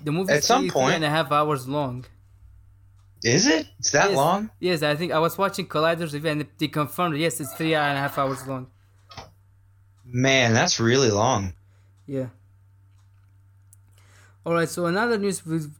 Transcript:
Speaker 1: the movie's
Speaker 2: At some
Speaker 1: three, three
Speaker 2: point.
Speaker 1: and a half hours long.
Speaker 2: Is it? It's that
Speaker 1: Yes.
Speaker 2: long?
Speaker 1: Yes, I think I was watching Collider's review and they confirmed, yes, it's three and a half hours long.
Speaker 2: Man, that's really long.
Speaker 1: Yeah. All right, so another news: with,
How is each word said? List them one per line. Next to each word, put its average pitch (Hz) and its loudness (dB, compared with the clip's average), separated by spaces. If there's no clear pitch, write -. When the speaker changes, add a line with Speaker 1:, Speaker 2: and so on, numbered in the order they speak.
Speaker 1:
the 147 -4
movie's 165 0
Speaker 2:
At 147 -2
some - 2
Speaker 1:
three, 123 -2
three 139 0
Speaker 2:
point. 143 2
Speaker 1:
and 160 -2
a 151 0
half 151 0
hours 147 0
long. 131 -6
Speaker 2:
Is 170 2
it? 311 2
It's - -4
that 175 4
Speaker 1:
Yes. 190 0
Speaker 2:
long? 190 2
Speaker 1:
Yes, 170 -2
I 147 0
think 160 -4
I 151 0
was 165 0
watching 190 -2
Collider's 165 0
review 151 -4
and 151 -4
they 151 -2
confirmed, 151 -2
yes, 160 -2
it's 139 -8
three 160 0
and 143 0
a 139 -2
half 139 -4
hours 135 -2
long. 131 -8
Speaker 2:
Man, 123 4
that's 156 2
really 117 4
long. 101 2
Speaker 1:
Yeah. 131 -6
All 165 0
right, 165 2
so 175 -4
another 220 0
news: 196 -4
with, 160 -4